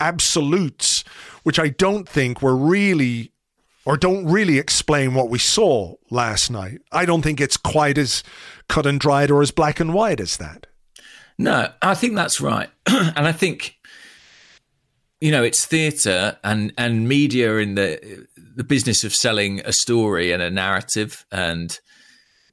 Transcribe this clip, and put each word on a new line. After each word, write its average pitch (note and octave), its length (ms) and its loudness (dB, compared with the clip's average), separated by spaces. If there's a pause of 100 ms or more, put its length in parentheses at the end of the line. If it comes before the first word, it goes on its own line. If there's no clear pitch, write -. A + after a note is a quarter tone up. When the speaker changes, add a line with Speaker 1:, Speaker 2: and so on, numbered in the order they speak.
Speaker 1:
absolutes, D#3+ 1040 -2 (380)
which D#3+ 160 -2
I D#3 100 0
don't F#3+ 400 0
think B2+ 340 -2
were C3 140 4
really, C#3+ 760 2 (540)
or D3 120 2
don't F#3 280 2
really E3+ 320 4
explain C#3 560 0
what B2+ 160 2
we A#2+ 80 0
saw B2+ 560 2 (160)
last A#2+ 400 -2
night. G#2 300 -8 (120)
I E3+ 140 0
don't E3+ 160 2
think D3 200 -2
it's C3+ 160 0
quite D3 400 0
as C3 240 -2 (460)
cut D3 180 0
and C#3 140 2
dried C#3+ 300 4
or C#3+ 120 6
as C#3 80 2
black D3+ 300 0
and D#3+ 140 0
white G3+ 260 0
as - 180 -6
that. - 280 -16 (720)
Speaker 2:
No, - 300 0 (120)
I F#3 120 2
think A3 220 -2
that's E3+ 240 -2
right. A#2 380 -4
<clears throat> - 100 -14
And D#3+ 400 2
I D#3+ 40 2
think, - 440 -4 (1400)
you D#3 100 2
know, C3 140 4
it's - 220 0
theatre D3 760 0
and, G#2+ 360 0
and A#2 300 0
media B2 500 2
in G#2 180 -2
the, G2 500 -4 (300)
the B2 80 -6
business A#2+ 400 0
of G2+ 100 -6
selling G2+ 460 -2
a A2 120 -6
story G#2 600 0
and F2+ 100 -2
a F2 80 -4
narrative. G2 800 -4
And E2+ 480 -6 (760)